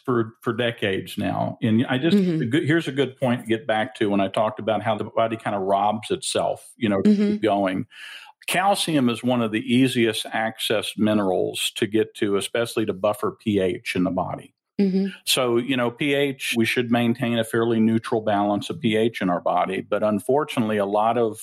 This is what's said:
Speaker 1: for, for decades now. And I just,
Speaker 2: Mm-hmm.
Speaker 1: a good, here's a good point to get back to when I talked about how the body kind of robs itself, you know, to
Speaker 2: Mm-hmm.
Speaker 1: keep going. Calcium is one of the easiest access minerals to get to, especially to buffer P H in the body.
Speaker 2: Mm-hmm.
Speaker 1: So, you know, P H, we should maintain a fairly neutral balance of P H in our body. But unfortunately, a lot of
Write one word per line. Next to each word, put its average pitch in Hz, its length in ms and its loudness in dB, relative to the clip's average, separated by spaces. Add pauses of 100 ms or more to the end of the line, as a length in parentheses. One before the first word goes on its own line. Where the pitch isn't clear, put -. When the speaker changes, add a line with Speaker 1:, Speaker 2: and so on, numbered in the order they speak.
Speaker 1:
for, 117 360 0
for 120 120 -2
decades 107 640 -2
now. 98 440 -2
And 113 260 4
I 127 100 -2
just, 165 180 2
Speaker 2:
Mm-hmm. 180 260 2
Speaker 1:
a 123 40 -2
good, 131 200 0
here's 160 220 2
a 139 60 -6
good 131 240 -2
point 123 240 -2
to 110 60 -14
get 110 200 -2
back 107 280 -2
to 107 140 0
when 101 120 2
I 98 80 0
talked 107 300 -2
about 104 220 -2
how 110 160 -2
the 104 80 -6
body 113 320 0
kind 110 180 -6
of 98 80 -2
robs 101 480 0
itself, - 680 -4
you - 120 -2
know, 98 120 0
to 208 80 6
Speaker 2:
Mm-hmm. 208 240 4
Speaker 1:
keep 208 80 -4
going. 98 440 0 (640)
Calcium 170 600 2
is 117 140 -4
one 123 180 2
of 110 100 -2
the 107 100 0
easiest 123 640 2
access 110 720 -2
minerals 107 760 0
to 117 100 0
get 107 300 -2
to, 101 220 0
especially 117 480 -2
to 101 80 -4
buffer 104 380 -2
P 101 280 0
H 92 360 -2
in 92 100 2
the 92 40 0
body. 87 440 -6 (260)
Speaker 2:
Mm-hmm. 196 280 2 (180)
Speaker 1:
So, 123 320 2
you 123 200 0
know, 120 140 0
P 143 220 -2
H, 139 440 -2
we 113 80 4
should 120 240 -2
maintain 117 480 2
a 113 60 0
fairly 117 360 0
neutral 110 420 2
balance 104 480 0
of 87 100 -8
P 107 160 0
H 110 260 0
in 95 80 0
our 87 120 0
body. 87 400 0
But 104 220 -2
unfortunately, 107 760 0
a 101 80 2
lot 107 320 2
of 113 240 -2